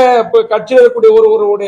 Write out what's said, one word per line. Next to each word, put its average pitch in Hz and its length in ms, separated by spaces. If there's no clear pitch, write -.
ப-, 226 180
கட்சியில 220 320
இருக்கக்கூடிய 233 300
ஒரு, 220 180
ஒரு, 208 200
ஒரு 202 180